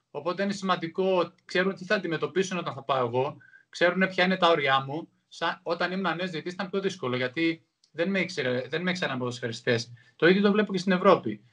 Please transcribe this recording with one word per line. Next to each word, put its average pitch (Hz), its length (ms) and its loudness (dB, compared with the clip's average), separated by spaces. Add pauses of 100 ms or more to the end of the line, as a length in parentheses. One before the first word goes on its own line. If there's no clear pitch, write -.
(100)
Οπότε 175 320 -4
είναι 202 100 0
σημαντικό, 180 800 0 (120)
ξέρουν 185 300 0
τι 185 100 -14
θα 214 100 0
αντιμετωπίσουν 175 640 -2
όταν 156 160 -6
θα 123 80 -12
πάω 131 240 0
εγώ, 131 300 -2 (320)
ξέρουνε 180 380 2
ποια 180 180 0
είναι 185 120 2
τα 180 120 6
όρια 139 320 4
μου. 139 280 -6 (200)
Σαν, 175 340 -6
όταν 175 300 -2
ήμουν 190 100 -2
νέος 175 280 -2
διαιτητής 180 220 -6
ήταν 190 180 -8
πιο 196 100 -2
δύσκολο, 131 360 -2
γιατί 160 500 -2 (240)
δεν 170 200 -2
με 196 100 0
ήξερε, 131 480 -2
δεν 160 140 -4
με 180 80 -2
ήξεραν 147 280 -4
ποδοσφαιριστές. 120 720 -2 (240)
Το 156 100 4
ίδιο 190 160 6
το 202 100 6
βλέπω 208 200 0
και 190 60 0
στην 185 140 0
Ευρώπη. 175 600 4